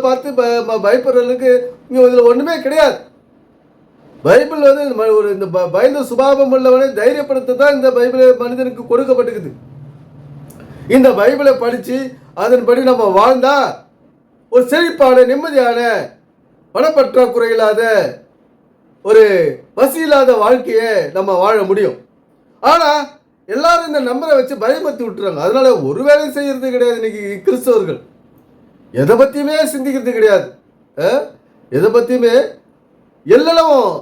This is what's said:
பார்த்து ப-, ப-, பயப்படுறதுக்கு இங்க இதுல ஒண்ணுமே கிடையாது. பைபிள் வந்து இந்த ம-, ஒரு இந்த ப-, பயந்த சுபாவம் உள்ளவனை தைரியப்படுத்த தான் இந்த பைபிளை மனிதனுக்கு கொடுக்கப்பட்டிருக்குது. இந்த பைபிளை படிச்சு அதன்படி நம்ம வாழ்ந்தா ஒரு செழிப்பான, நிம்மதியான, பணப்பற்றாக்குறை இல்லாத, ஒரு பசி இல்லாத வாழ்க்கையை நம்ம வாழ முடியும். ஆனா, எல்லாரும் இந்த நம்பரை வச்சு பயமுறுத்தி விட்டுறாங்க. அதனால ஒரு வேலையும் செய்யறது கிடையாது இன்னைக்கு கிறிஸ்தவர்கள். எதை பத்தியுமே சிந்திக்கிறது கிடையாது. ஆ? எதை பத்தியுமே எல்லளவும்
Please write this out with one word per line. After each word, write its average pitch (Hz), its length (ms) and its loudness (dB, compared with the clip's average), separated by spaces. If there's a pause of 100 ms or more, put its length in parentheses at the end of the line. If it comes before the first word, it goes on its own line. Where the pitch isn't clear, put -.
பார்த்து 254 220 -2 (100)
ப-, 233 300 0
ப-, 220 180 -4
பயப்படுறதுக்கு 247 640 0 (380)
இங்க 254 180 0
இதுல 247 240 4
ஒண்ணுமே 294 240 -2 (100)
கிடையாது. 294 320 0 (1300)
பைபிள் 285 400 2
வந்து 277 200 4
இந்த 247 120 -6
ம-, 220 200 0
ஒரு 208 180 0
இந்த 190 180 -8
ப-, 180 220 -2
பயந்த 277 240 0 (100)
சுபாவம் 269 460 0
உள்ளவனை 262 320 2 (100)
தைரியப்படுத்த 262 640 -2
தான் 285 160 2
இந்த 262 100 2 (100)
பைபிளை 254 280 2 (160)
மனிதனுக்கு 247 480 -6
கொடுக்கப்பட்டிருக்குது. 233 600 -2 (1400)
இந்த 262 120 6 (120)
பைபிளை 277 320 2 (120)
படிச்சு 247 340 -6 (460)
அதன்படி 240 360 2 (100)
நம்ம 240 140 0 (140)
வாழ்ந்தா 262 380 2 (1000)
ஒரு 254 180 4
செழிப்பான, 294 440 2 (140)
நிம்மதியான, 269 500 0 (960)
பணப்பற்றாக்குறை 247 800 0
இல்லாத, 220 280 0 (1200)
ஒரு 220 180 6 (560)
பசி 269 280 0
இல்லாத 269 260 4 (120)
வாழ்க்கையை 226 460 0 (260)
நம்ம 196 140 -2 (120)
வாழ 214 140 2 (140)
முடியும். 196 260 -2 (640)
ஆனா, 302 280 2 (580)
எல்லாரும் 330 420 0
இந்த 294 200 -4
நம்பரை 294 300 -2
வச்சு - 240 -4
பயமுறுத்தி 269 420 -4
விட்டுறாங்க. 185 400 -8
அதனால 262 200 2 (220)
ஒரு 185 200 -6
வேலையும் 294 280 2
செய்யறது 262 380 -6
கிடையாது 240 260 -2
இன்னைக்கு 214 240 -8 (220)
கிறிஸ்தவர்கள். 226 540 -2 (1040)
எதை 175 180 2
பத்தியுமே 285 340 0 (200)
சிந்திக்கிறது 262 420 -4
கிடையாது. 208 300 2 (500)
ஆ? 160 120 -2 (640)
எதை 160 240 0
பத்தியுமே 240 380 0 (920)
எல்லளவும் 294 640 2 (120)